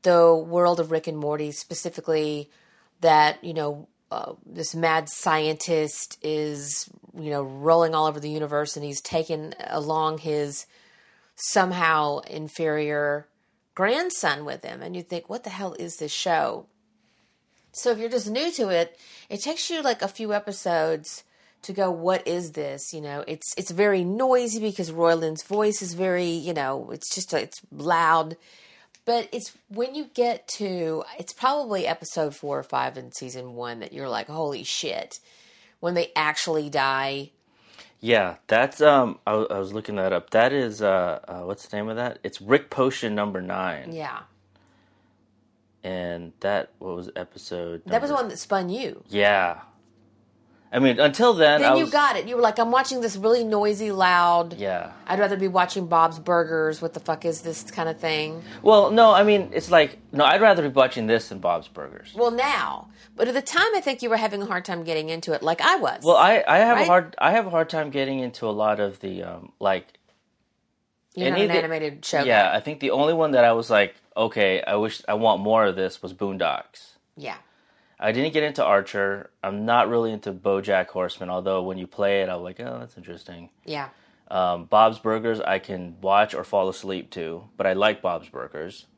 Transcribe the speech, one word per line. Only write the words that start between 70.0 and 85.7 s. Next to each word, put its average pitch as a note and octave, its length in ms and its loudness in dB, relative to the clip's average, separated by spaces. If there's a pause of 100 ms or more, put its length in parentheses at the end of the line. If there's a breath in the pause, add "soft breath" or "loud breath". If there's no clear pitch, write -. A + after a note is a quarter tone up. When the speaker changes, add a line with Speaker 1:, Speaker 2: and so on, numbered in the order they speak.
Speaker 1:
You're F3+ 160 -2
not F3+ 80 0
Speaker 2:
any G3+ 80 4
Speaker 1:
an F3 60 0
Speaker 2:
of - 20 2
the E3 60 4
Speaker 1:
animated D#3 440 -4
show D3 200 0
Speaker 2:
Yeah, G#2+ 260 6
Speaker 1:
guy. F2 80 0
Speaker 2:
I - 20 2
think C#3+ 220 -8
the C#3 100 0
only D3 220 2
one D#3+ 180 2
that B2 140 8
I A#2 80 8
was A#2 160 0
like, G2+ 260 4 (220)
"Okay, G#2 460 2
I G#2 120 -2
wish, G#2+ 320 -2
I G2+ 60 0
want G#2+ 280 2
more A2 240 4
of F#2 120 0
this," F#2+ 240 -4
was F#2 120 -12
Boondocks. F#2 800 -6 (200)
Speaker 1:
Yeah. C3 220 -12 (600)
Speaker 2:
I G#2+ 140 0
didn't C#3 220 -2
get D3+ 100 2
into D3 180 -2
Archer. G2 680 0 (120)
I'm G2+ 240 -6
not A#2 220 4
really A#2 240 0
into G#2 220 -8
BoJack G2 560 0
Horseman, F2+ 400 -6
although F#2 340 -2
when F#2 140 -8
you F#2 100 -10
play G2+ 340 -2
it, F#2+ 60 -2
I'm F2 160 -8
like, F#2 160 -14
"Oh, B2 220 -10
that's A#2+ 160 -18
interesting." E2+ 520 -18 (140)
Speaker 1:
Yeah. C#3+ 240 -10 (400 soft breath)
Speaker 2:
Um, F2 380 0
Bob's A2 340 4
Burgers, A2 400 -2
I G2 200 -2
can F2+ 420 -10